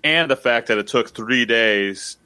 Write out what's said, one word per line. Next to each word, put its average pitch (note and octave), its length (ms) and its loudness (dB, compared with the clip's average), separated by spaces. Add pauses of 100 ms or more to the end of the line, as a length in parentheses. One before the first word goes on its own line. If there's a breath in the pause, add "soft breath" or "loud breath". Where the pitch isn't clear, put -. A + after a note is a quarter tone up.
and D#3 280 2
the C3 60 2
fact A#2+ 320 0
that A2 100 2
it G#2 80 -4
took A#2+ 240 0
three A#2+ 340 -2
days G#2 800 0